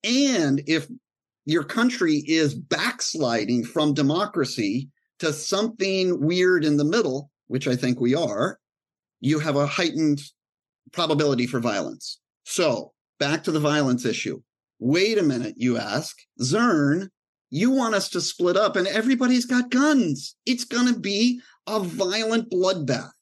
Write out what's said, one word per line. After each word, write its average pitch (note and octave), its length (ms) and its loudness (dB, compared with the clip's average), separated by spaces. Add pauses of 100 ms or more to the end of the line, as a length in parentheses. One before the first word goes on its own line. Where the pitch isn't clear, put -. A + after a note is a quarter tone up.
and G#3+ 600 2
if D#3 220 -2 (600)
your D#3 140 0
country E3+ 640 0
is D3+ 300 2
backsliding B2 1040 -2
from D3+ 320 0
democracy C#3+ 920 0 (320)
to D#3+ 120 -2
something F#3 880 -2
weird F3+ 440 2
in D3 120 2
the D3 80 2
middle, D3 460 0 (160)
which C3 220 -4
I B2+ 80 2
think B2+ 240 0
we B2 160 2
are, C#3+ 420 -2 (600)
you D3+ 180 2
have D3+ 160 -2
a C#3+ 140 2
heightened D#3 520 0 (720)
probability D3 560 0
for B2 140 -4
violence. G2+ 580 -6 (240)
So B2+ 500 -2 (280)
back D3 240 -2
to F3+ 80 -2
the D#3 80 2
violence C#3+ 440 2
issue. G#2+ 380 -4 (380)
"Wait F3+ 380 2
a G3 40 2
minute," B2 340 0
you A#2+ 220 0
ask, G#2+ 380 -6 (240)
"Zern, E3+ 720 2 (380)
you F#3+ 220 2
want A#3+ 240 0
us G3 160 0
to F3 100 -4
split F3+ 360 0
up G3+ 180 2
and F#3+ 140 0
everybody's B3 580 2
got B3 240 0
guns. B3+ 640 2 (120)
It's B3 180 -2
gonna A#3+ 340 0
be A3+ 420 0 (280)
a G#3+ 100 -2
violent G#3+ 720 -2
bloodbath." E3+ 720 -2